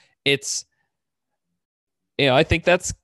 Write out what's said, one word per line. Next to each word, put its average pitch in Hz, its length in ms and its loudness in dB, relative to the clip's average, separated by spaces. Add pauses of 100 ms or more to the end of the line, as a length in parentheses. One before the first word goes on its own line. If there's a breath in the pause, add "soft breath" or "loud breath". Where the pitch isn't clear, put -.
(240 soft breath)
it's, - 400 -4 (1500)
you 139 80 2
know, 127 100 4
I 156 80 4
think 170 180 -2
that's, - 420 0